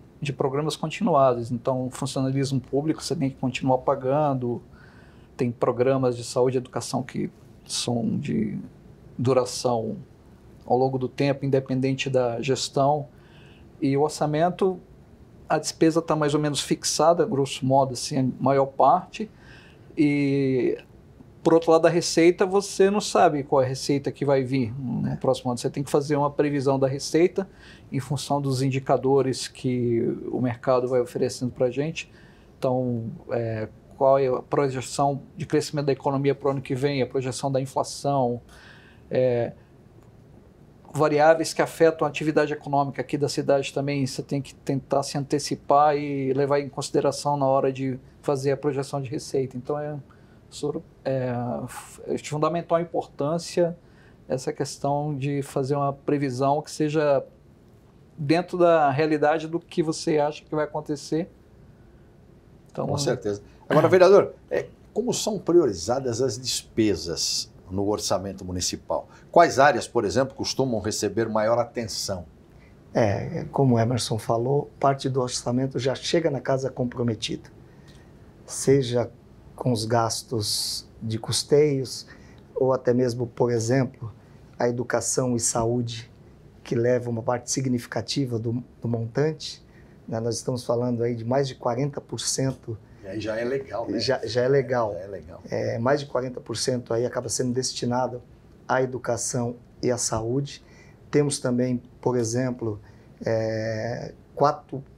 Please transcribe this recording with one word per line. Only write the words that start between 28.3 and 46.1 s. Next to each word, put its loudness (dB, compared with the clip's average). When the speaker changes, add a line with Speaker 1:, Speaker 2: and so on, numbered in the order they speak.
Speaker 1:
dos -2
indicadores 0
que -2
o -4
mercado 0
vai 2
oferecendo -4
pra 0
gente. -6
Então, -2
é, -4
qual 6
é 2
a -2
projeção -2
de -8
crescimento -2
da 2
economia 0
pro 0
ano -2
que -6
vem, 0
a 2
projeção -4
da 0
inflação, -2
é, 0
variáveis 4
que 2
afetam 2
a -2
atividade 0
econômica -2
aqui -4
da 0
cidade 0
também, -2
você -8
tem -4
que -14
tentar -2
se -8
antecipar 2
e -2